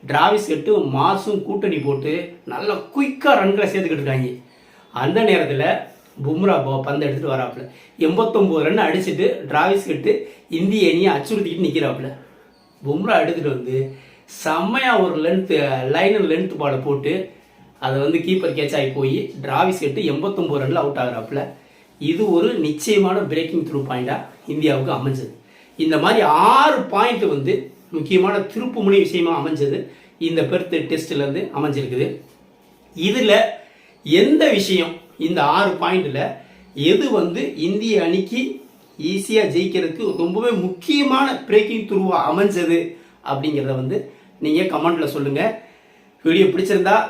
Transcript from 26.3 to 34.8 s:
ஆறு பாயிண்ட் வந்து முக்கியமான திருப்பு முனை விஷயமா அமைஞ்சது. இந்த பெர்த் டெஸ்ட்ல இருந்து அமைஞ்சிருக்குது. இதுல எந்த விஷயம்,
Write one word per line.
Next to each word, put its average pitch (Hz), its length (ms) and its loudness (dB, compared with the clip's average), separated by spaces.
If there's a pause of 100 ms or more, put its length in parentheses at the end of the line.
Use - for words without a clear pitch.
ஆறு 285 220 4 (140)
பாயிண்ட் 214 320 2 (100)
வந்து 139 200 0 (420)
முக்கியமான 185 380 2 (180)
திருப்பு - 340 -6
முனை 196 180 6
விஷயமா 170 340 0
அமைஞ்சது. 143 400 -2 (500)
இந்த 165 120 2 (100)
பெர்த் 175 260 -2 (140)
டெஸ்ட்ல 156 340 -2
இருந்து 139 180 -4 (160)
அமைஞ்சிருக்குது. 135 500 -2 (1000)
இதுல 214 240 2 (880)
எந்த 302 220 6 (160)
விஷயம், 180 340 0 (340)